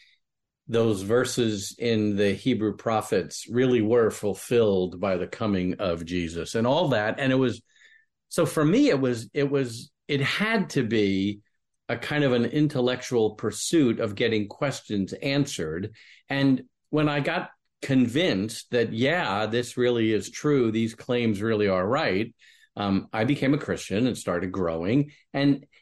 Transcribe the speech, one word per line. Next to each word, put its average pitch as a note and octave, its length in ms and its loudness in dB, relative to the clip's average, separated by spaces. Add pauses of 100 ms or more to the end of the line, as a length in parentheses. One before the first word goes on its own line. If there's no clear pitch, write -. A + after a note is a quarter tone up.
(680)
those A2+ 360 0
verses A2 760 0
in G#2+ 380 0
the G2+ 160 2
Hebrew G#2 420 0
prophets G#2+ 760 -2
really B2 320 2
were A2 280 4
fulfilled F#2+ 880 0
by F#2 200 0
the F2 80 -4
coming F#2+ 480 -2
of E2+ 320 -4
Jesus E2+ 480 -4
and A2+ 120 0
all D#3 220 2
that. A2 320 0
And C3+ 100 0
it C3 60 2
was, B2+ 240 0 (720)
so E3 160 0
for - 180 0
me, B3 240 4
it D3+ 100 2
was, B2 360 -2
it C#3+ 160 0
was, B2+ 400 -4 (180)
it C#3 140 0
had G#3 480 0
to C#3+ 120 0
be G#2 580 0 (500)
a A#2 80 -4
kind D3 260 -2
of C3 80 4
an A#2 140 2
intellectual B2 840 0
pursuit A#2 680 0
of G#2+ 140 -4
getting A2 340 0
questions A2 640 -4
answered. C#3 840 -4 (360)
And C#3 320 2 (260)
when D3+ 220 0
I D3 100 0
got E3 300 -4 (320)
convinced B2 880 0
that, A#2 240 2
yeah, A#2+ 500 0
this A#2+ 320 -4
really A#2+ 380 2
is G2+ 160 -2
true, C3+ 400 2
these A2+ 240 0
claims A#2 480 0
really G#2+ 260 2
are F#2 180 2
right, A2+ 480 0 (420)
um, G2 360 0
I A2 100 0
became C#3 320 2
a D3 40 2
Christian F#2+ 500 -2
and A2 100 -4
started F2+ 320 -4
growing. F#2+ 640 0 (200)
And C#3 320 2 (180)